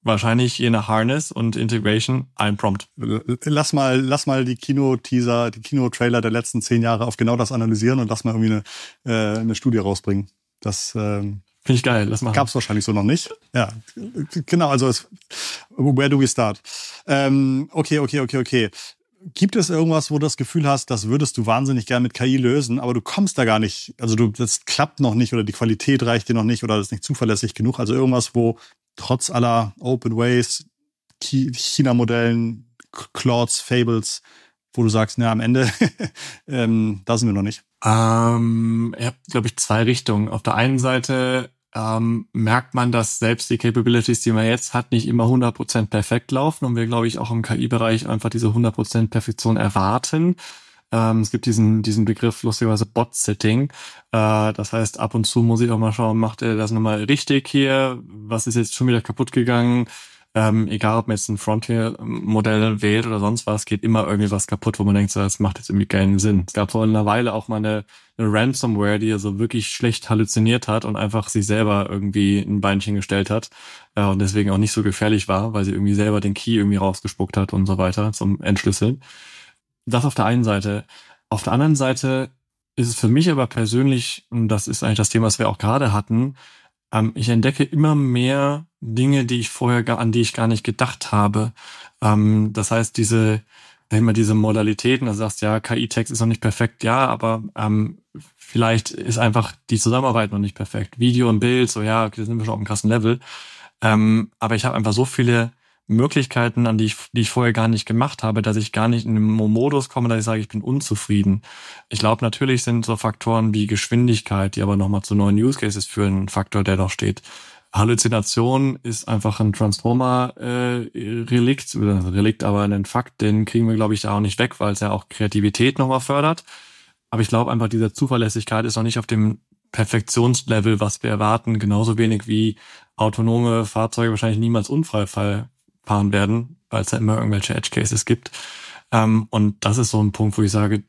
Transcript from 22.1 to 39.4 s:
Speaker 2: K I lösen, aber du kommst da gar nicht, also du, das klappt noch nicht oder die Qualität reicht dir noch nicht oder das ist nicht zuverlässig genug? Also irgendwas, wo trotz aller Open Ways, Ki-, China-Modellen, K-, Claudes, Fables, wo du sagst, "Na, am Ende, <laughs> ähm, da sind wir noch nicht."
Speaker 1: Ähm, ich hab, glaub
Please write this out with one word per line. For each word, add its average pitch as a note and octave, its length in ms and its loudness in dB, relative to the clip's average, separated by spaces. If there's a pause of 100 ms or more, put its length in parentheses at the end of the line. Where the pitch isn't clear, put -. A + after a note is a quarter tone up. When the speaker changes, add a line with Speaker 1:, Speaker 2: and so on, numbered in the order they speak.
Speaker 2:
K B2 100 -2
I C3 140 2
lösen, B2+ 420 0
aber B2 140 -2
du A#2 80 -2
kommst - 340 -2
da C3 80 2
gar A2 140 4
nicht, A2 420 -4
also A2 160 0
du, A2+ 120 4
das A2+ 360 -2
klappt - 340 -2
noch B2 160 2
nicht A#2+ 200 2
oder A2+ 100 0
die G#2 80 -4
Qualität A#2+ 500 0
reicht A#2 280 0
dir A#2 40 2
noch A2+ 100 2
nicht A2+ 200 0
oder A2 140 0
das G2 80 -2
ist - 60 -10
nicht G2+ 120 -10
zuverlässig A2 480 -2
genug? A2+ 260 -2
Also A2 140 -2
irgendwas, B2+ 420 2
wo A#2 240 0 (380)
trotz - 340 -2
aller A#2 480 0
Open A#2+ 380 -2
Ways, A#2+ 500 0 (540)
Ki-, C3 320 -2
China-Modellen, A#2 1200 0 (220)
K-, - 200 -16
Claudes, A#2+ 480 0
Fables, A#2 600 -2 (500)
wo B2 100 -2
du A2+ 60 4
sagst, A2 300 0
"Na, A#2 120 2
am A2 100 0
Ende, A#2+ 300 2 (380)
<laughs> - 400 -16
ähm, A2 560 0
da A#2 140 0
sind A#2 100 2
wir G#2 60 2
noch G2 80 2
nicht." G#2 200 -4 (220)
Speaker 1:
Ähm, A2+ 1120 2
ich A2+ 80 -4
hab, B2 80 -4 (160)
glaub A#2 140 0